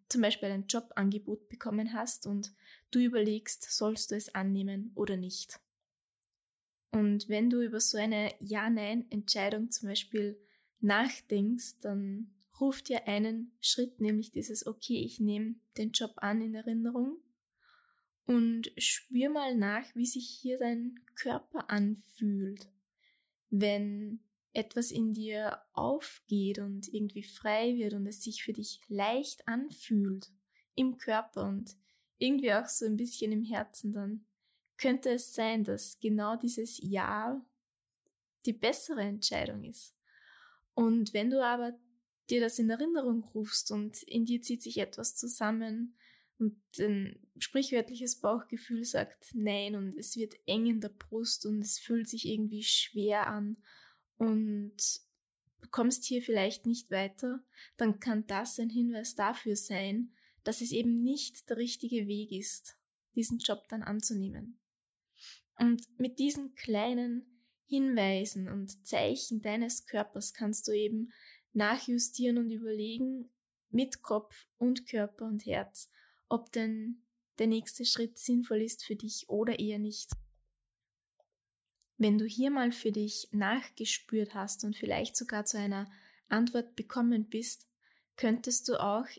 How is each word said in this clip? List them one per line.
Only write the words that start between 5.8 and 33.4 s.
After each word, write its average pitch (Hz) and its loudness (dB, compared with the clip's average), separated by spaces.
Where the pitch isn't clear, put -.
Und 208 2
wenn 214 4
du 240 4
über 226 -2
so - 2
eine 214 0
Ja-Nein-Entscheidung 214 0
zum 208 0
Beispiel 208 -4
nachdenkst, 214 2
dann 202 -6
ruf 269 0
dir - -4
einen 220 -2
Schritt, 247 -2
nämlich 214 0
dieses - -4
„Okay, 220 -4
ich 226 -10
nehme 214 -2
den 220 -2
Job 226 -2
an“ 214 0
in 220 -4
Erinnerung 240 -2
und 233 2
spür - 0
mal 277 0
nach, 208 2
wie 240 0
sich 240 -4
hier 254 -4
dein 240 -2
Körper - -6
anfühlt, 202 0
wenn 208 0
etwas 233 0
in 220 0
dir 214 -4
aufgeht 202 0
und 202 -8
irgendwie 208 -4
frei 220 0
wird 208 0
und 202 -2
es 208 2
sich - -4
für 226 -4
dich - -8
leicht 220 -2
anfühlt 214 0
im 254 2
Körper 220 -2
und 196 -6
irgendwie 262 2
auch 220 0
so - 2
ein 214 2
bisschen 220 0
im 214 2